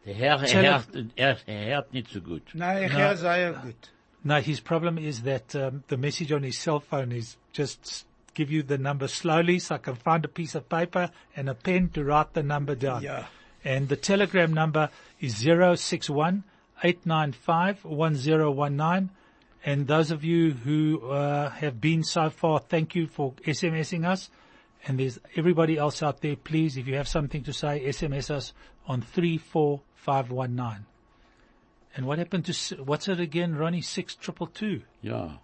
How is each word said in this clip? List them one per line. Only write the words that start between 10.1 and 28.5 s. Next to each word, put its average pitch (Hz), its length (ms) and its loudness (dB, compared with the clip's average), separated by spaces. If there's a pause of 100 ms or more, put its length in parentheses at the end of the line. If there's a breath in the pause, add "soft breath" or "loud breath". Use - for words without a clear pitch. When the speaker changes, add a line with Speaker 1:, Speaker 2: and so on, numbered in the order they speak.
Speaker 2:
a - 40 -6
piece - 260 -8
of - 140 -8
paper 175 420 0 (240 soft breath)
and 135 140 -6
a 131 40 -4
pen 180 360 2
to 151 140 -4
write 147 300 2
the 165 80 0
number 143 340 -2
down. 123 280 -2
Speaker 3:
Yeah. 131 220 -8 (380 soft breath)
Speaker 2:
And 135 260 0
the 143 80 2
Telegram 190 560 4
number 156 360 2 (300 loud breath)
is 123 180 -4
zero 170 380 6
six - 340 -4
one 165 360 0 (380 soft breath)
eight 175 220 2
nine 156 280 2
five 175 520 0
one 156 300 0
zero 151 340 4
one 143 260 0
nine. 180 340 2 (540 soft breath)
And 143 220 0
those 151 240 4
of 151 140 -4
you 165 300 4
who, 147 580 0
uh, 143 400 0
have 139 280 -6
been 160 240 2
so 156 280 0
far, 156 280 2
thank 160 360 -2
you 170 100 0
for 139 280 -4 (120)
S 156 180 -2
M 165 120 0
S 160 180 -4
ing 165 120 -2
us. 185 260 -2 (560 soft breath)
And 131 120 -2
there's 131 200 -2 (160)
everybody 165 420 4
else 147 240 0
out 147 200 -2
there, 147 140 -2
please, 160 400 -2
if 127 120 -8
you 135 80 -4
have 139 120 -4
something 147 360 -2
to 139 100 -8
say, 147 320 -4
S 139 160 -4
M 147 120 -2
S 139 180 -4
us 139 220 -6 (340 soft breath)